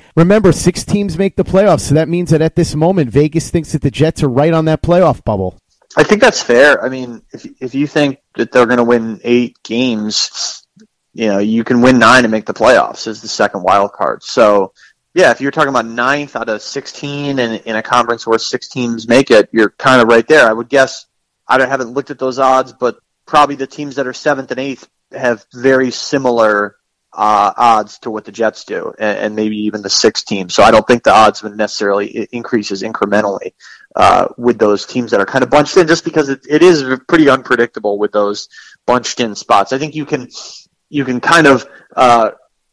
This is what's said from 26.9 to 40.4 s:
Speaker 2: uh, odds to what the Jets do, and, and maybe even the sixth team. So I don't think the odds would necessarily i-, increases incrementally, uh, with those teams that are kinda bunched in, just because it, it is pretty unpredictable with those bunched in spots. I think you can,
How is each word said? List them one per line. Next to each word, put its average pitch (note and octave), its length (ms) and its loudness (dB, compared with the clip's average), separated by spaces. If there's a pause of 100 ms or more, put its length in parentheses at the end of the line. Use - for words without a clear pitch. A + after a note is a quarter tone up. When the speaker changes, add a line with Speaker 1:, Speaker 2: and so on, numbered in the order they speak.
Speaker 2:
uh, G#2 440 0
odds A2 440 0
to B2 100 -10
what G#2+ 140 -10
the G#2 80 -20
Jets A2 320 -4
do, - 340 -10
and, G#2 200 -4
and G#2+ 180 -6
maybe G#2+ 220 -2
even G#2 240 -6
the G2 60 -12
sixth - 380 -2
team. F#2+ 240 -6
So G2+ 140 2
I A2+ 80 6
don't A2 140 4
think A#2+ 180 0
the G2+ 100 4
odds G#2+ 300 4
would G#2 120 -12
necessarily G#2 640 -4
i-, G2 100 -10
increases G#2+ 500 -6
incrementally, G2+ 720 -4 (400)
uh, F#2+ 320 2 (100)
with A#2+ 220 0
those G#2 260 0
teams A#2+ 280 -6
that G#2 80 0
are G2 60 -2
kinda C3 200 -2
bunched D3 300 2
in, F3+ 100 6
just D#3+ 180 -2
because D#3 240 -2
it, C3+ 220 -8
it D3+ 120 4
is E3+ 220 4 (220)
pretty D#3 240 4
unpredictable A#2 680 -2
with G#2 100 -2
those G#2 380 -4 (360)
bunched A#2+ 360 -2
in A2 160 -6
spots. G2+ 360 0
I C3+ 60 -2
think D3+ 160 -8
you D3+ 100 -8
can, C3 240 -8 (640)